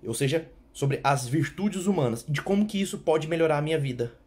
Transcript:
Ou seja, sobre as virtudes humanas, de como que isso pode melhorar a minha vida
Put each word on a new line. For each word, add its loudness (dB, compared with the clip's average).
Ou -4
seja, 0
sobre -2
as 0
virtudes -2
humanas, 0
de 0
como 2
que -2
isso -2
pode 2
melhorar 2
a 0
minha 0
vida -2